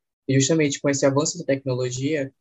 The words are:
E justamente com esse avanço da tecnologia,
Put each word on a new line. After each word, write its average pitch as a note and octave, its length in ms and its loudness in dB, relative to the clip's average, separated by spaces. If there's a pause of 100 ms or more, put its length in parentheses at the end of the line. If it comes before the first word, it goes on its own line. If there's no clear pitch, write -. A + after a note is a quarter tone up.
(280)
E C3+ 60 2
justamente C#3+ 480 2
com D3 80 0
esse C#3 160 0
avanço C#3+ 320 0
da D#3+ 80 -10
tecnologia, C3+ 960 -2